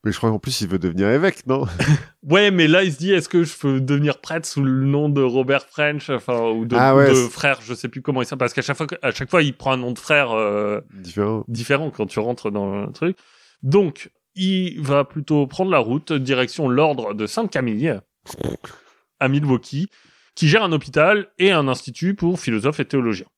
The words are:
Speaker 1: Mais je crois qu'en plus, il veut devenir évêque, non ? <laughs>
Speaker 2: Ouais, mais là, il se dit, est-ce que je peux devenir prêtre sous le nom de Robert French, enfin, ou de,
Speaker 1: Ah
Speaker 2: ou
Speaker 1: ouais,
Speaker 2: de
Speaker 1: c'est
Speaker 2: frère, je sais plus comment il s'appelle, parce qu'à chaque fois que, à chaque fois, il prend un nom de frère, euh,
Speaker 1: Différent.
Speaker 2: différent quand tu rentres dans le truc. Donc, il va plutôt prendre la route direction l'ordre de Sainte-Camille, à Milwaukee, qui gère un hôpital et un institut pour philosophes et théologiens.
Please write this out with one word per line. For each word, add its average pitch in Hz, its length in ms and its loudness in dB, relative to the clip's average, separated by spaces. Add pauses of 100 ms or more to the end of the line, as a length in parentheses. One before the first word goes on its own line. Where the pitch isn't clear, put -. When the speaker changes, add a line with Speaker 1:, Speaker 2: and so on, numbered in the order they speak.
Speaker 1:
Mais 104 80 0
je - 40 -6
crois 113 120 0
qu'en 110 100 0
plus, - 220 -6
il 101 80 -4
veut 92 100 0
devenir 92 300 0
évêque, 156 360 0
non ? 131 200 -2 (300)
<laughs> - 280 -10
Speaker 2:
Ouais, 196 280 4
mais 170 160 4
là, 180 160 4
il 175 100 0
se 127 40 -10
dit, 180 140 -2
est-ce 175 180 2
que 170 140 2
je 160 140 -6
peux 135 240 0
devenir 143 400 0
prêtre 160 260 -8
sous 143 160 -4
le 135 220 2
nom 147 240 2
de 139 120 2
Robert 131 440 0
French, 147 440 -4
enfin, 120 420 -2
ou 113 140 -2
de, 117 120 -2
Speaker 1:
Ah 131 160 6
Speaker 2:
ou 135 60 8
Speaker 1:
ouais, 139 100 8
Speaker 2:
de 135 60 6
Speaker 1:
c'est 123 140 2
Speaker 2:
frère, 139 320 -2
je 120 120 -10
sais 123 160 -10
plus 131 120 -12
comment 131 200 -2
il 120 40 -2
s'appelle, 131 140 -10
parce 123 140 -2
qu'à 135 80 -4
chaque 139 160 -4
fois 156 100 -6
que, 170 140 -10
à 127 100 -2
chaque - 180 -8
fois, 185 140 4
il 139 120 0
prend - 180 -4
un 127 40 0
nom 123 140 -4
de 117 80 -8
frère, 143 320 0
euh, 104 480 0 (140)
Speaker 1:
Différent. 101 540 -2
Speaker 2:
différent 135 440 -2
quand 107 160 -4
tu - 120 -6
rentres 117 320 -4
dans 101 340 -4
le - 80 -10
truc. 180 240 -4 (460)
Donc, 160 460 0 (260)
il 185 460 -2
va 143 240 2
plutôt 147 420 0
prendre 185 240 -4
la 151 80 4
route 123 340 -2
direction 131 560 -2
l'ordre 127 440 0
de 107 120 -4
Sainte-Camille, 127 720 -4 (1200)
à 135 80 0
Milwaukee, 139 600 0 (480)
qui 160 120 2
gère 208 160 4
un 180 80 0
hôpital 160 580 2 (100)
et 190 120 4
un 151 160 2
institut 139 480 -4
pour 175 240 0
philosophes 123 400 -2
et 143 60 -2
théologiens. 117 420 -2 (100)